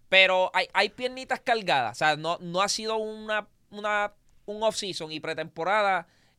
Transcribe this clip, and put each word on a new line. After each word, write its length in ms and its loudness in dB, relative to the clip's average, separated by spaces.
Pero 460 6
hay, 180 2
hay 160 4
piernitas 520 -6
cargadas, 520 0
o 60 -14
sea, 180 2
no, 240 -4
no 220 -2
ha 80 2
sido 260 -4
una, 500 -6
una, 440 -4
un 160 -8
off-season 500 -2
y 80 -8
pretemporada, 880 -2